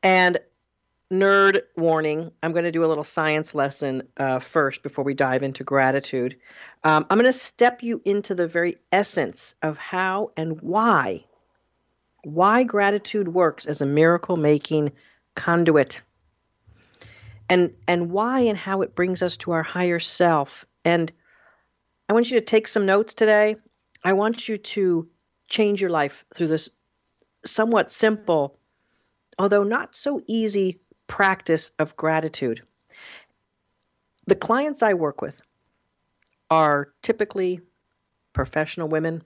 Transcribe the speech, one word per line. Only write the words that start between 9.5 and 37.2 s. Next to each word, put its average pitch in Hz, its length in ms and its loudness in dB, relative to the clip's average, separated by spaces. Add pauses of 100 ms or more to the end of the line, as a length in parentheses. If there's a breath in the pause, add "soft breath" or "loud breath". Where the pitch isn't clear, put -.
of 156 140 -4
how 190 600 -6
and 160 240 -6
why, 170 600 0 (1000)
why 190 400 2
gratitude 202 680 0
works 170 380 0
as 151 160 -4
a 139 40 -2
miracle-making 151 1040 2 (420 soft breath)
conduit. 165 640 2 (1500 soft breath)
And, 180 260 2 (120)
and 175 240 0
why 233 300 0
and 220 160 2
how 190 240 -4
it 190 140 -4
brings 180 260 -2
us 180 180 -2
to - 120 -8
our 165 120 0
higher 175 380 -2
self. 165 640 0 (220)
And 170 260 0 (960 soft breath)
I 202 60 0
want 233 160 2
you 247 80 2
to 226 60 -2
take 220 220 0
some 208 200 0
notes 202 260 2
today. 214 440 4 (480)
I 190 100 2
want 220 340 -2
you 220 80 -4
to 180 500 -2 (440)
change 208 280 0
your 185 120 -2
life 147 340 -2 (100)
through 170 120 -2
this 156 240 -2 (760)
somewhat 220 460 0
simple, 185 680 0 (800)
although 202 260 4
not 233 300 -4
so 285 320 -6
easy, 202 540 -2 (280)
practice 190 680 0
of 156 160 -2
gratitude. 160 680 -4 (1600 loud breath)
The 190 100 4
clients 277 460 -2
I 214 120 4
work 156 260 -4
with - 220 -12 (1080)
are 147 420 2 (120)
typically 196 580 -4 (720)